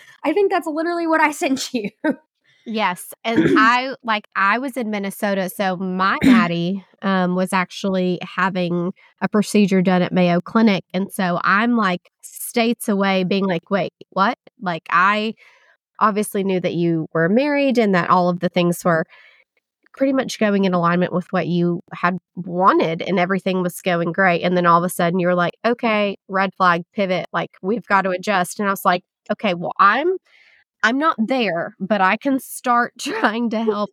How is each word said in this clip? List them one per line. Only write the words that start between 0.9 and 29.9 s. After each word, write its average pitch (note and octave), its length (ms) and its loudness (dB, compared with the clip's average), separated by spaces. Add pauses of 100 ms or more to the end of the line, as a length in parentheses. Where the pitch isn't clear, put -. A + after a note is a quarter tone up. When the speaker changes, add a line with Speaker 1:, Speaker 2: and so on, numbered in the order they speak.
Speaker 1:
what D#4+ 120 2
I D4+ 120 2
sent - 420 -4
you. G3+ 160 -6 (140)
<laughs> D#4 140 0 (520)
Speaker 2:
Yes. G3+ 440 -4 (100)
And A3+ 140 0
<clears throat> - 200 4
I, B3 440 2
like, G#3+ 340 -4
I G3+ 220 2
was C4 180 -6
in A3 140 -4
Minnesota. G3 580 -4
So F#3 300 -4
my F#3+ 420 0
<clears throat> - 20 0
Maddie, F3+ 640 2 (160)
um, F#3 340 0
was F#3 200 -2
actually F#3 680 -2
having F3+ 720 -2 (300)
a F#3+ 60 -2
procedure G3 520 2
done F3+ 220 2
at - 100 -2
Mayo F3 300 2
Clinic. A3 500 2
And F#3 180 -4
so F3 340 -4
I'm, A3+ 340 2
like, F#3 320 -2 (100)
states - 640 -4
away G3 380 2
being G3 220 0
like, E3+ 240 -4
"Wait, G3 220 -2 (180)
what?" G3 260 0 (240)
Like, F3 300 -6
I G#3 440 2 (640)
obviously G#3 460 0
knew F#3 160 0
that E3 140 -2
you E3 400 0
were E3 160 2
married C#4 480 2
and G#3 160 2
that E3+ 160 0
all F3+ 180 4
of F3 120 -2
the F3+ 100 -2
things F3 340 0
were E3 220 2 (880)
pretty C4+ 160 0
much C4 260 -4
going G3+ 260 2
in F3+ 100 2
alignment F3 380 2
with F3 200 -2
what F3 160 -2
you F3 340 0 (100)
had F3 260 -4 (180)
wanted F3+ 680 0
and F#3 160 0
everything F#3 440 0
was F3 200 -6
going E3+ 300 -2
great. F3 300 2
And F3+ 140 0
then F3 100 2
all E3+ 120 6
of E3+ 60 0
a F#3 60 -4
sudden F3+ 300 0
you're F3 140 2
like, F3 200 0 (100)
"Okay, G#3+ 520 0 (120)
red F#3+ 260 -2
flag, F3 280 2 (120)
pivot, F3+ 380 -2
like, E3 180 -4 (120)
we've F#3+ 240 -4
got G3 160 2
to F#3+ 80 -2
adjust." F#3 500 -2
And G3+ 80 -2
I G3 40 0
was - 120 -6
like, F3+ 180 2 (300)
"Okay, G3+ 220 -2
well, F3 240 -6
I'm, C4+ 380 2 (640)